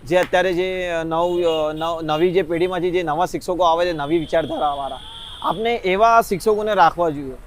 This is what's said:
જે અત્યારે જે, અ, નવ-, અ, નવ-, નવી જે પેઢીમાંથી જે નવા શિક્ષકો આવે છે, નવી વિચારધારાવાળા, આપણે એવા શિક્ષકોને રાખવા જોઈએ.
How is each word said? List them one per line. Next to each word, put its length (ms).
જે 120
અત્યારે 360
જે, 360
અ, 160
નવ-, 380
અ, 300
નવ-, 300
નવી 280
જે 120
પેઢીમાંથી 480
જે 120
નવા 240
શિક્ષકો 380
આવે 220
છે, 60
નવી 260
વિચારધારાવાળા, 840
આપણે 320
એવા 460
શિક્ષકોને 540
રાખવા 360
જોઈએ. 220